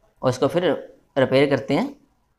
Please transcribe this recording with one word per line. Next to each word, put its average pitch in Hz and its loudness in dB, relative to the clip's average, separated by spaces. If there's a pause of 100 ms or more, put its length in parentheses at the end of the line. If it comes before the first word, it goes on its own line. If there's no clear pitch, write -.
(220)
और 131 0
इसको 135 0
फिर 175 -2 (520)
रिपेयर 135 2
करते 139 -2
हैं। 185 0 (540)